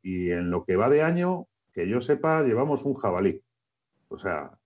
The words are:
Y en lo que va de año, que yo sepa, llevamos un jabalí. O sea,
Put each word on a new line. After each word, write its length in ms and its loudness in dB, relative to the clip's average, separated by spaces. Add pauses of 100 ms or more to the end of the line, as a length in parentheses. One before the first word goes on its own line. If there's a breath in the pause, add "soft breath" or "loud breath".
Y 300 -2
en 180 -2
lo 160 -2
que 100 0
va 140 4
de 120 4
año, 460 0 (260)
que 140 -4
yo 140 0
sepa, 420 2
llevamos 420 0
un 100 -2
jabalí. 460 0 (680)
O 80 -12
sea, 480 -6